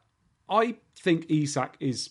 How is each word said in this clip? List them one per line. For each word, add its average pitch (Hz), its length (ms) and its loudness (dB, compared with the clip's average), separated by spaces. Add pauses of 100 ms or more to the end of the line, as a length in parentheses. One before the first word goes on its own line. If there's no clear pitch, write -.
(480)
I 226 280 2 (220)
think 165 320 0
Isak 143 480 0
is, 127 320 -4